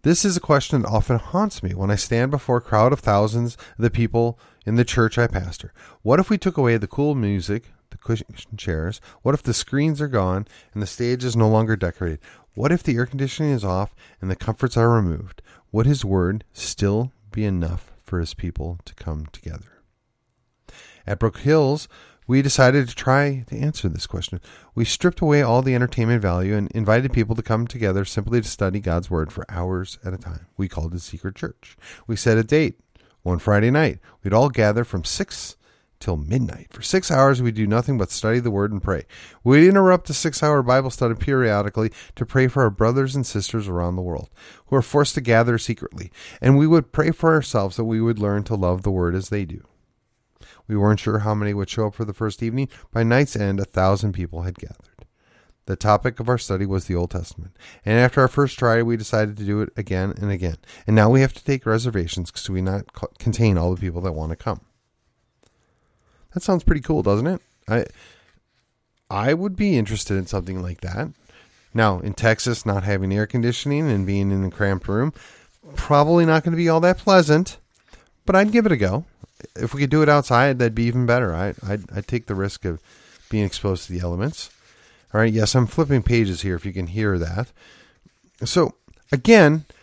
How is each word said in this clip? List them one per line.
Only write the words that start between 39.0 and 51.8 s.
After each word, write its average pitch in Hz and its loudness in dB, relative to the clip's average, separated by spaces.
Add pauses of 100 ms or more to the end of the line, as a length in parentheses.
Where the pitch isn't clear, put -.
We'd 147 8
interrupt 185 6
the 147 -6
six-hour 151 0
Bible 131 2
study 117 0
periodically 110 0 (240)
to 120 -4
pray 131 2
for 131 2
our 107 4
brothers 127 0
and 135 -2
sisters 104 -4
around 87 -4
the 92 -6
world 87 -8 (380)
who 135 0
are 127 4
forced - 0
to 147 -2
gather 117 4
secretly, - -8 (300)
and 135 6
we 151 4
would 160 4
pray 156 2
for 160 2
ourselves 107 0
that 113 -2
we 113 0
would 113 0
learn 101 0
to 110 -4
love 92 0
the 101 -2
word 90 0
as 95 -6
they 104 -4
do. 90 -12 (1040)
We 107 -2
weren't 104 4
sure 107 -2
how 107 -2
many 104 -2
would 98 -6
show 110 -4